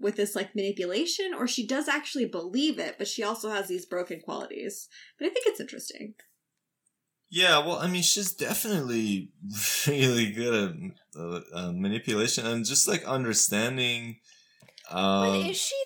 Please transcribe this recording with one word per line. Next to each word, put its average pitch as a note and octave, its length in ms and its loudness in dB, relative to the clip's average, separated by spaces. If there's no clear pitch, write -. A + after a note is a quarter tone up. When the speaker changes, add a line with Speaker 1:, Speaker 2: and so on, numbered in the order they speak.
Speaker 1:
with G#3 160 0
this, G#3 180 0
like, G3 200 -4
manipulation, G3+ 800 -2
or B3 120 0
she A#3+ 200 -2
does C#4+ 220 0
actually C#4+ 380 0
believe G3 520 0
it, D#3+ 200 -4
but G3+ 100 -4
she - 140 -4
also G#3+ 280 -2
has G3 180 -2
these F3+ 180 -4
broken F3+ 340 -4
qualities. - 680 -8
But D4+ 80 0
I G4 40 0
think - 160 0
it's - 140 0
interesting. - 540 -12
Speaker 2:
Yeah, E3+ 260 6
well, D#3 200 2
I D#3+ 80 0
mean, F3+ 160 2
she's F#3+ 300 2
definitely A#2+ 1000 0
<laughs> - 280 0
really B2+ 460 4
good A#2 220 0
at, E2 500 -12
uh, E2+ 200 -6
uh, F2+ 180 -4
manipulation G#2+ 760 0
and A#2 200 -2
just, C3+ 220 4
like, D#3+ 180 0
understanding, A#2 1120 0
um, G2 380 4
Speaker 3:
But F#2+ 100 0
is F#4 60 -2
she, - 280 -2